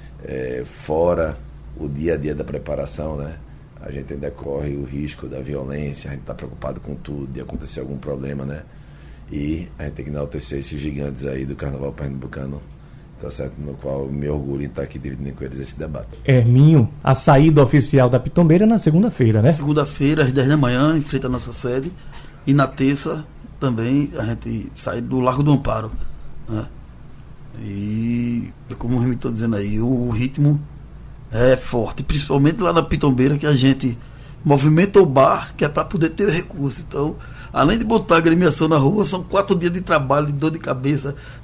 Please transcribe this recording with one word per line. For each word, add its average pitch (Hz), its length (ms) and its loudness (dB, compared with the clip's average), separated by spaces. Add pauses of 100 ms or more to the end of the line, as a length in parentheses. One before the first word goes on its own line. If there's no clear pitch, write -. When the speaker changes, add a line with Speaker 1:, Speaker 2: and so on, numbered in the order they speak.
(240)
Speaker 1:
é, 64 400 -8
fora 80 720 0 (400)
o 73 120 -8
dia 76 260 -2
a - 20 0
dia 73 180 -4
da 73 100 -6
preparação, 73 720 -8
né? 73 200 -10 (440)
A - 100 -14
gente 69 240 -10
ainda 71 160 -8
corre 71 460 -6
o 71 80 -6
risco 71 420 -8
da 64 140 -10
violência, 69 680 -8
a 69 60 -10
gente 65 80 -12
tá - 100 -10
preocupado 67 480 -10
com 73 140 -12
tudo, 71 320 -10
de 64 140 -10
acontecer 67 400 -10
algum 67 180 -8
problema, 69 460 -8
né? 71 180 -8 (680)
E 76 360 -6 (100)
a 78 60 -10
gente 71 100 -8
tem 69 100 -12
que 71 60 -10
enaltecer 73 500 -8
esses 73 200 -10
gigantes 71 440 -6
aí 67 200 -6
do 67 120 -8
Carnaval 69 360 -8
Pernambucano, 67 680 -10 (640)
tá 71 60 -10
certo? 69 280 -8
No 71 140 -10
qual 67 320 -6
eu 67 80 -8
me 71 160 -4
orgulho 69 360 -4
em 71 40 -6
tá 73 140 -8
aqui 67 160 -10
dividindo 67 340 -10
com 60 100 -14
eles 65 160 -10
esse 69 200 -12
debate. 76 300 -10 (180)
Speaker 2:
Herminho, 127 640 8 (120)
a 135 120 4
saída 147 480 8
oficial 131 480 4
da 123 100 4
Pitombeira 175 440 4
é - 20 6
na 226 100 6
segunda-feira, 156 640 4
né? 123 100 6
Speaker 3:
Segunda-feira, 147 760 2
às 127 60 2
dez 131 160 2
da 147 120 4
manhã, 131 360 4
em 156 60 2
frente 143 240 -4
à 131 60 -2
nossa 123 240 -6
sede. 131 360 -4 (560)
E 139 60 4
na 139 140 6
terça 143 580 -2 (340)
também 131 600 0
a 117 80 -4
gente 113 480 -6
sai - 260 -6
do 123 200 -2
Largo 127 220 2
do 147 100 4
Amparo, 110 380 0 (560)
né? 107 200 -4 (960)
E, 113 880 -4 (280)
como 120 180 0
eu 120 120 2
me 123 80 0
tô 131 140 -4
dizendo 113 260 -2
aí, 104 240 -2
o, 117 60 2
o 123 240 0
ritmo 143 500 2 (720)
é 123 240 6
forte, 120 460 -2
principalmente 143 580 2
lá 170 140 2
na 160 80 6
Pitombeira, 143 560 2
que 147 80 -4
a 147 60 4
gente 131 440 4 (480)
movimenta 156 560 6
o 185 60 8
bar, 135 500 2
que - 80 0
é 147 60 2
pra 151 120 0
poder 156 280 0
ter 202 180 0
recurso. 151 580 -4
Então, 143 300 -4 (340)
além 156 280 2
de 233 60 -4
botar 214 320 2
a - 20 6
agremiação 165 500 4
na 160 80 4
rua, 170 280 4
são 180 180 -4
quatro 196 340 0
dias 175 160 0
de 180 80 -4
trabalho, 147 460 2
de 147 60 -2
dor 147 180 0
de 160 80 -4
cabeça, 143 560 -2 (300)